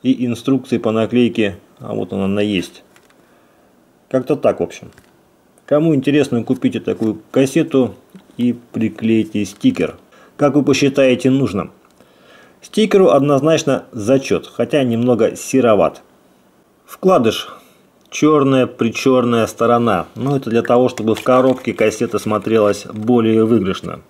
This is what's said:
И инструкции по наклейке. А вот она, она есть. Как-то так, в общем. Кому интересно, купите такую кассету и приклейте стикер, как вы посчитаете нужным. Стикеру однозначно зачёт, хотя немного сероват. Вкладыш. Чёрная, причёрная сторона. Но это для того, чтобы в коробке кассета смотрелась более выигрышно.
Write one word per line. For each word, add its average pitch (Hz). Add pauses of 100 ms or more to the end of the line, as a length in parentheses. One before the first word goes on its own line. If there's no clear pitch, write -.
И 127
инструкции 123
по 113
наклейке. 110 (220)
А 107
вот 104
она, 98
она 101
есть. 101 (1300)
Как-то 131
так, 107
в 87
общем. - (760)
Кому 151
интересно, 135
купите 127
такую 107 (120)
кассету 135 (420)
и 120
приклейте 110
стикер, 98 (420)
как 143
вы 143
посчитаете 135
нужным. 101 (920)
Стикеру 202
однозначно 143
зачёт, 107
хотя 131
немного 117
сероват. 110 (840)
Вкладыш. 147 (640)
Чёрная, 139
причёрная 120
сторона. 117
Но 131
это 131
для 117
того, 123
чтобы 110
в -
коробке 127
кассета 107
смотрелась 107
более 110
выигрышно. 95